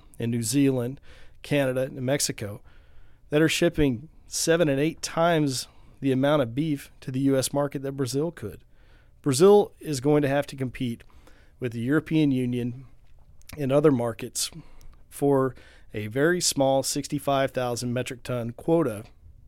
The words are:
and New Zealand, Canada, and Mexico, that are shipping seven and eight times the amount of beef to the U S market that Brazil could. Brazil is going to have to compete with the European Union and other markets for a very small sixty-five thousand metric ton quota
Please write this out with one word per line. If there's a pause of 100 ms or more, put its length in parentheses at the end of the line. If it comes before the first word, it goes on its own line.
(180)
and
New
Zealand, (440)
Canada,
and
Mexico, (680)
that
are
shipping (180)
seven
and
eight
times (320)
the
amount
of
beef (100)
to
the
U
S
market
that
Brazil
could. (640)
Brazil
is
going
to
have
to
compete (560)
with
the
European
Union (720)
and
other
markets (580)
for (400)
a
very
small
sixty-five
thousand
metric
ton
quota (420)